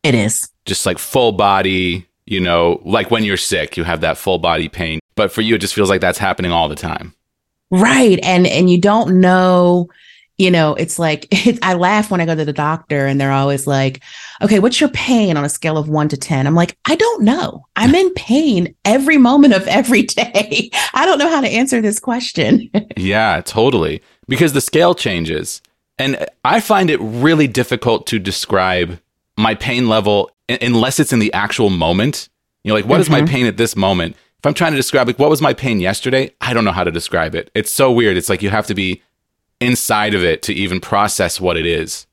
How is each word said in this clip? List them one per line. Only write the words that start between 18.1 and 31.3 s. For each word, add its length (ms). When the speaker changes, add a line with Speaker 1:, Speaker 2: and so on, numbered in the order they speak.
Speaker 1:
pain 600
every 340
moment 360
of 120
every 360
<laughs> 20
day. 680
I 120
don't 120
know 100
how 120
to 80
answer 340
this 160
question." 760
<laughs> 220
Speaker 2:
Yeah, 480
totally. 580
Because 240
the 80
scale 340
changes. 680
And 260
I 160
find 300
it 100
really 480
difficult 600
to 100
describe 840
my 180
pain 340
level 420
u-, 120
unless 400
it's 120
in 60
the 140